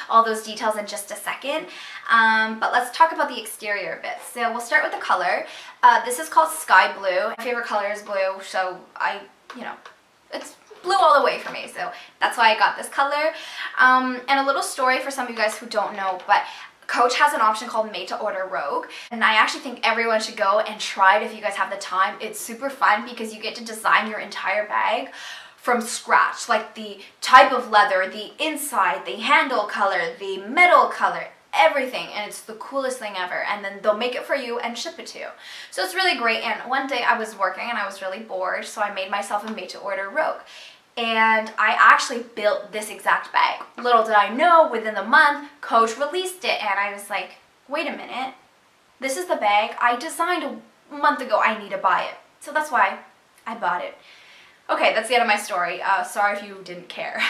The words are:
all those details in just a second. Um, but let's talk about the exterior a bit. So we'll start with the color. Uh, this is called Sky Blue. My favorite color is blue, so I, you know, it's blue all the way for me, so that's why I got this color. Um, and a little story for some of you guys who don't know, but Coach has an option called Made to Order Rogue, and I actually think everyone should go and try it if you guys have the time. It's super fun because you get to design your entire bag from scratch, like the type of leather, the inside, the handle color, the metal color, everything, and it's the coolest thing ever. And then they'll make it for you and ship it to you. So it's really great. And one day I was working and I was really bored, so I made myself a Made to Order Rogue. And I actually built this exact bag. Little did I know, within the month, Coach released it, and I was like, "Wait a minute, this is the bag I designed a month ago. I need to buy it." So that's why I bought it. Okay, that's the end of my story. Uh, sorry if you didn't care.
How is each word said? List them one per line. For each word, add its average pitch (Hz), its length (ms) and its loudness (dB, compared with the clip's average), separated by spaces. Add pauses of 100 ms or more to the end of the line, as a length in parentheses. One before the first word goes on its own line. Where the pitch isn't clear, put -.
all 226 140 6
those 220 180 -2
details 220 340 -2
in 208 120 -6
just 208 240 -10
a 208 40 -8
second. 294 520 -6 (420)
Um, 220 500 4
but - 140 0
let's 247 240 0
talk 320 140 6
about 302 180 -2
the 240 100 -10
exterior 208 600 -8
a - 20 -18
bit. - 160 -8 (160)
So 233 180 -2
we'll 233 80 -6
start 302 240 0
with - 80 -4
the - 60 -6
color. 190 480 0 (380)
Uh, 233 200 8
this 247 140 -4
is 311 120 -6
called 320 200 6
Sky 208 480 4
Blue. 196 400 -2
My 220 60 -10
favorite 240 240 -4
color 208 240 0
is 208 100 -8
blue, 190 400 -2
so 185 380 -4 (160)
I, - 240 -4 (360)
you 240 60 -14
know, - 140 -12 (580)
it's - 220 -12 (260)
blue 370 140 0
all 302 240 8
the 254 40 4
way - 140 2
for - 140 -10
me, - 160 -10
so - 240 -8 (280)
that's 214 200 0
why 220 160 6
I - 20 0
got 202 180 2
this 226 140 -10
color. 294 420 0 (460)
Um, 254 500 4
and 277 120 2
a 277 80 0
little 339 160 0
story 254 340 0
for 269 140 -6
some 262 140 -6
of 233 40 -8
you 226 80 -10
guys 214 200 0
who 226 100 -14
don't 208 280 -2
know, 190 300 -4
but 202 160 4 (460)
Coach - 320 2
has 294 140 6
an 269 80 0
option 226 260 2
called 220 240 -2
Made 180 160 -8
to 240 120 -8
Order 196 320 -4
Rogue, 156 360 -4 (240)
and 226 120 -2
I 220 120 4
actually 254 260 2
think 240 220 -12
everyone 226 380 2
should - 160 -8
go 202 240 4
and 214 200 -6
try 196 380 4
it 226 40 -2
if 220 120 -8
you 202 60 -14
guys 202 120 -2
have 190 160 -2
the 190 80 -8
time. 196 420 -2
It's - 200 -10
super 269 320 -8
fun 214 340 2
because 226 260 -8
you - 80 -14
get - 180 -8
to 226 60 -14
design 220 460 0
your 208 80 -6
entire 208 500 -4
bag 220 440 -2 (440)
from 240 240 0
scratch, - 720 0
like 220 260 -2
the 208 240 -12 (220)
type 269 320 10
of 214 180 -4
leather, 196 380 4
the 214 280 -12
inside, 208 680 -2
the 180 100 -8
handle 254 480 2
color, 185 560 0
the 190 200 -6
metal 285 480 6
color, - 360 -2 (300)
everything, 262 600 0
and 208 140 -8
it's - 140 -14
the 220 140 -16
coolest 262 440 -6
thing 208 160 -10
ever. 180 340 -6
And 202 140 -6
then 196 180 -10
they'll 214 140 2
make 247 180 -2
it - 120 -8
for 277 100 -2
you 240 240 -4
and 233 180 -6
ship - 220 -10
it - 60 -16
to - 140 -14
you. - 80 -10 (440)
So - 100 -6
it's - 140 -4
really 370 220 2
great. 226 260 0
And 226 260 -4
one 277 160 0
day 247 180 -2
I 233 140 4
was 214 220 -6
working 190 300 -2
and 233 80 -4
I 208 80 -2
was 196 160 -10
really 190 180 -6
bored, 196 460 -4
so - 160 -6
I 202 120 -2
made 196 160 -6
myself 208 400 -4
a 220 40 -6
Made 185 160 -10
to - 100 -14
Order 196 300 -6
Rogue. 302 320 -2 (560)
And 220 600 2
I 214 220 2
actually 254 440 4 (120)
built 202 380 0
this 214 160 -6
exact - 420 -2
bag. - 300 0 (200)
Little 233 220 6
did 220 120 2
I 202 200 4
know, 320 340 8
within 220 260 -4
the 196 100 -4
month, 285 420 4 (140)
Coach 226 360 2
released 349 460 -4
it, - 180 0
and 196 160 -2
I 202 140 -2
was 202 180 -12
like, 185 260 -8 (340)
"Wait 294 180 -4
a 214 80 -6
minute, 254 380 -10 (640)
this 269 160 -4
is 359 120 -6
the 349 100 0
bag 208 420 0
I 240 160 2
designed 320 480 -2
a - 500 -14
month 285 280 0
ago. 214 180 0
I 214 180 0
need 202 140 -14
to 190 60 -4
buy 185 260 0
it." - 120 -10 (260)
So 294 100 -14
that's 302 180 -2
why 220 300 2 (480)
I 226 80 -8
bought 180 260 -2
it. - 160 -10 (720)
Okay, 254 240 2
that's 214 160 -2
the 247 60 4
end 240 80 4
of 226 40 0
my 208 80 4
story. 175 460 -4
Uh, 185 220 2
sorry 202 340 -2
if 214 100 -12
you 196 160 -16
didn't 175 240 -16
care. - 420 -8